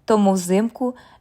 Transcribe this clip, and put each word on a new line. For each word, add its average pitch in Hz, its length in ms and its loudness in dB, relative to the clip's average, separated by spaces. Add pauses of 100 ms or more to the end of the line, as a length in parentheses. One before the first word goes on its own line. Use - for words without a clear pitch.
тому 208 280 2
взимку 202 640 -2 (260)